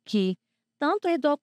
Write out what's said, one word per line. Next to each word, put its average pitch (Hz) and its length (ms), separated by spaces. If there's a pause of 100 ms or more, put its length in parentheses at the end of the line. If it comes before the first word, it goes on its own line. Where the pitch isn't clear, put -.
que 185 280 (440)
tanto 349 300
a 339 40
edu-, 294 300